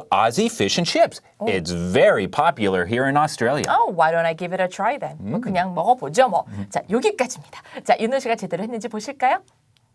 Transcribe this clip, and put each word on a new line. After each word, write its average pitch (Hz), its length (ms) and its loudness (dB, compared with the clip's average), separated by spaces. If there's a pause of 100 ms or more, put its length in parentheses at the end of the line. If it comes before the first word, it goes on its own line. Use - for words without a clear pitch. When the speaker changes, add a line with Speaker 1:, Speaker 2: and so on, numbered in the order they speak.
(120)
Speaker 1:
Aussie 117 380 2
Fish 196 300 0
and 170 100 0
Chips. - 320 0 (180)
Speaker 2:
어. 196 80 -4
Speaker 1:
It's 95 220 -2
very 95 580 2
popular 98 600 0
here 120 200 0
in 139 80 0
Australia. 143 540 2
Speaker 2:
Oh, 453 240 2
why 160 180 2
don't 165 140 0
I 165 80 0
give 175 200 -8
it 185 60 -4
a 185 80 0
try 196 300 -4
then? 151 220 -10
뭐, 107 180 -6
Speaker 1:
음. 240 40 -4
Speaker 2:
그냥 185 340 -2
먹어보죠, 208 540 2
뭐. 175 180 -2
Speaker 1:
음. 101 240 -8
Speaker 2:
자, - 180 -2
여기까지입니다. 254 720 -2 (220)
자, - 160 4
윤호 233 180 0
씨가 233 180 -2
제대로 175 280 -6
했는지 226 240 -8
보실까요? 269 560 -2 (520)